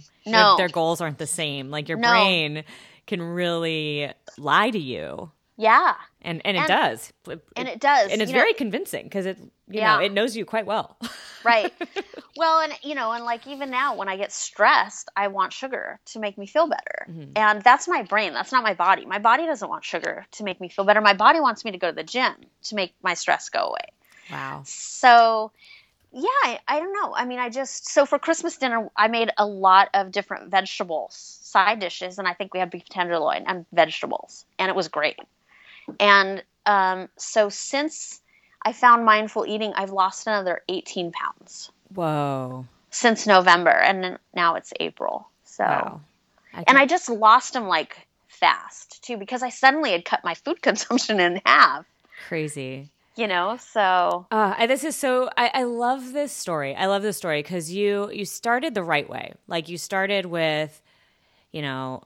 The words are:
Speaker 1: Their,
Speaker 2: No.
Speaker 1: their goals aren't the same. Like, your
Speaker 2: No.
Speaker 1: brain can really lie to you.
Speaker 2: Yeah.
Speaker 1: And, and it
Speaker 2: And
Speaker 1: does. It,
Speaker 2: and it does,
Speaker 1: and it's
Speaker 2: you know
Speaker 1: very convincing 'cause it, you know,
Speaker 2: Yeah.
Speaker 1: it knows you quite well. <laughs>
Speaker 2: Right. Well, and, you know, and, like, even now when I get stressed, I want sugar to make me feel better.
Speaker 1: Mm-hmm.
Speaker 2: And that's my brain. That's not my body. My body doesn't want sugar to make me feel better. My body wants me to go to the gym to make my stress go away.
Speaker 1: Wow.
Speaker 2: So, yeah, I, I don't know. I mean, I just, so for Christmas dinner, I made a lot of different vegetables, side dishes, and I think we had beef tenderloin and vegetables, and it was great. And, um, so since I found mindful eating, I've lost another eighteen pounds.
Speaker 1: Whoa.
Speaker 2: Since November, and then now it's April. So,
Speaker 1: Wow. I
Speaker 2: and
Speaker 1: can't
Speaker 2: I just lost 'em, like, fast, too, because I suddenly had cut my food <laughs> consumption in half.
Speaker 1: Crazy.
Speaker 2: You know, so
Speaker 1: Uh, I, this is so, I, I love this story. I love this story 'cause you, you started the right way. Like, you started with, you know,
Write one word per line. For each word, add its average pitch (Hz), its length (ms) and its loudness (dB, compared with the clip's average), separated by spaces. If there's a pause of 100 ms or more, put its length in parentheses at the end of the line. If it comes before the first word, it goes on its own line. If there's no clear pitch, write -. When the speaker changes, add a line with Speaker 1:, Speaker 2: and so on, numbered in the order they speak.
(260)
Speaker 1:
Their, 214 80 -2
Speaker 2:
No. 208 240 8
Speaker 1:
their 185 100 2
goals 165 320 0
aren't 156 180 -6
the 156 80 -10
same. 143 440 -6
Like, 151 180 -8
your 165 100 -4
Speaker 2:
No. 233 120 2
Speaker 1:
brain 170 540 2 (420)
can 185 160 -6
really 165 920 -4 (240)
lie 160 340 2
to 220 80 -2
you. 104 540 -10 (240)
Speaker 2:
Yeah. 220 380 4 (280)
Speaker 1:
And, 170 220 -8
and 196 120 0
it 175 40 0
Speaker 2:
And 311 80 0
Speaker 1:
does. 208 440 0 (160)
It, - 160 -14 (120)
Speaker 2:
and 254 120 -8
it 220 120 -12
does, 269 320 4
Speaker 1:
and 220 80 2
it's 208 100 -2
Speaker 2:
you - 60 0
know 254 60 4
Speaker 1:
very 427 120 4
convincing 254 540 -6
'cause 196 180 -6
it, 190 120 -8 (300)
you 208 120 -6
know, 214 180 4
Speaker 2:
Yeah. - 20 0
Speaker 1:
it 196 120 2
knows 214 240 0
you 220 80 -6
quite 220 220 -4
well. 202 360 -4
<laughs> 233 60 -8 (360)
Speaker 2:
Right. 226 280 4 (640)
Well, 320 220 4
and, 311 140 -2 (100)
you 285 140 -8
know, 226 160 -2
and, 233 120 -8
like, 233 220 -6
even 277 240 -10
now 277 240 -2
when 196 140 -6
I 190 80 -4
get 196 160 -6
stressed, - 840 2
I 202 120 0
want 190 240 -2
sugar - 540 -10
to - 120 -16
make 208 180 -8
me 196 100 -12
feel 311 200 2
better. - 420 -6
Speaker 1:
Mm-hmm. 156 280 -14
Speaker 2:
And 208 260 4
that's 247 240 6
my 339 160 -2
brain. 196 320 -2
That's - 160 -6
not 254 140 0
my 214 100 0
body. 180 320 0
My 185 140 -6
body 240 260 4
doesn't 240 220 -6
want 156 160 -8
sugar - 480 -8
to - 100 -14
make 190 180 -8
me 185 80 -10
feel 196 160 -4
better. 208 160 6
My 208 140 8
body 233 240 6
wants 269 260 0
me 233 60 -8
to 185 80 -10
go 180 100 -2
to 156 60 -4
the 160 80 -8
gym 233 320 -2 (300)
to - 100 -12
make 196 260 -4
my 180 140 -2
stress - 340 -2
go - 120 -4
away. - 260 -6 (460)
Speaker 1:
Wow. 143 340 -10
Speaker 2:
So, 226 840 4 (600)
yeah, 262 140 -8 (160)
I, 247 240 -2
I 294 140 -2
don't 370 120 -6
know. 392 220 -6
I 247 120 -4
mean, 247 120 -8
I 247 100 -4
just, 247 420 -10
so 285 160 4
for 285 120 0
Christmas 330 380 -4
dinner, 233 400 -2
I 208 100 4
made 226 320 0
a 208 80 2
lot 190 480 6
of 196 160 0
different 190 400 -8
vegetables, 180 640 -4
side - 640 -2
dishes, 180 400 -8
and 196 80 -4
I 180 80 -2
think 190 200 -10
we 185 40 -4
had 180 120 -2
beef 175 180 -14
tenderloin 170 580 -2
and 180 260 -6
vegetables, - 760 -2 (120)
and 185 100 -2
it 190 60 -2
was 170 140 -2
great. - 320 -4 (800)
And, 196 420 4 (220)
um, 185 520 2
so 208 340 0
since - 720 -8 (420)
I 220 100 -2
found 233 320 6
mindful 214 420 2
eating, 214 300 -4
I've 196 160 -4
lost 190 340 -2
another 196 420 -2
eighteen 175 440 -6
pounds. - 580 -12 (240)
Speaker 1:
Whoa. 139 720 -4 (240)
Speaker 2:
Since 226 380 2
November, 180 420 6
and 190 320 4
then 180 160 -8 (160)
now 170 220 2
it's - 240 -12
April. - 480 -6 (160)
So, - 180 -8
Speaker 1:
Wow. - 380 -2 (520)
I - 60 -18
Speaker 2:
and 170 80 -12
Speaker 1:
can't 262 120 8
Speaker 2:
I 277 80 8
just 349 220 0
lost 220 460 4
'em, 226 140 -4
like, 160 400 -2 (180)
fast, - 800 -2
too, 240 140 -8
because 240 260 -8
I 247 60 -6
suddenly 269 420 2
had 175 120 -2
cut - 200 -4
my 170 100 -4
food - 280 -8
<laughs> - 60 0
consumption 220 520 0
in 175 260 2
half. 262 400 4 (400)
Speaker 1:
Crazy. 143 640 -8 (240)
Speaker 2:
You 226 140 -2
know, 185 300 -2
so 185 760 0
Speaker 1:
Uh, 214 260 2
I, 233 80 4
this 254 160 0
is 311 140 -4
so, 254 400 0
I, 240 180 2
I 262 80 0
love 247 500 -2
this 285 200 -4
story. 143 420 -6
I 190 120 -2
love 196 160 0
this 208 140 -4
story 156 280 -2
'cause 170 260 -6
you, 202 400 -2
you 208 140 -8
started 240 500 -2
the 202 80 -2
right 156 260 -2
way. - 260 -12 (120)
Like, 165 220 -6
you 175 100 -10
started 196 480 -2
with, 156 560 -4 (680)
you 156 100 -8
know, 131 440 -8